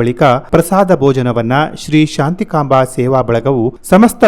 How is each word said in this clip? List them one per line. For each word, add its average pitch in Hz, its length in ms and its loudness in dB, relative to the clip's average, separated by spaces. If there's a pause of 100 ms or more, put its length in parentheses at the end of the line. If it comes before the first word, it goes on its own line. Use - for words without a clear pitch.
ಬಳಿಕ 123 200 -2 (340)
ಪ್ರಸಾದ 185 480 0
ಭೋಜನವನ್ನ 123 500 0 (300)
ಶ್ರೀ 151 180 2 (160)
ಶಾಂತಿಕಾಂಬಾ 143 640 0 (160)
ಸೇವಾ 127 320 0
ಬಳಗವು 117 360 -2 (280)
ಸಮಸ್ತ 226 320 2